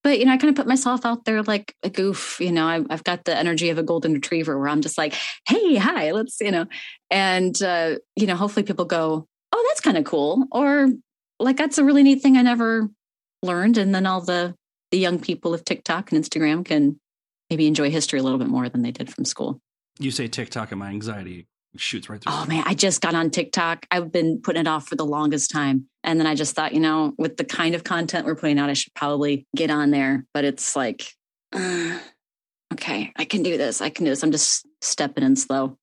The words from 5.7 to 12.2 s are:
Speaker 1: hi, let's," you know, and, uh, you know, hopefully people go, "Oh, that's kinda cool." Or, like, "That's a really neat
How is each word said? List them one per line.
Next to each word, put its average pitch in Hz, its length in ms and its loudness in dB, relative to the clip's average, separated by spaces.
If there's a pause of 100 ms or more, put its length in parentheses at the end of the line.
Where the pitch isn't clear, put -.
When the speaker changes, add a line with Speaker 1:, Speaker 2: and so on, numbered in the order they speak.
Speaker 1:
hi, 196 360 0
let's," 220 280 -4
you 208 120 0
know, 170 140 0 (440)
and, 185 520 2
uh, 170 340 0 (200)
you 208 120 2
know, 180 80 0
hopefully 202 280 0
people 180 200 -2
go, 160 420 -2 (260)
"Oh, 466 180 2
that's 605 100 -2
kinda 302 240 2
cool." 170 480 0
Or, 285 360 4 (520)
like, 262 160 2
"That's 302 220 -2
a 285 60 6
really 285 200 8
neat 269 180 6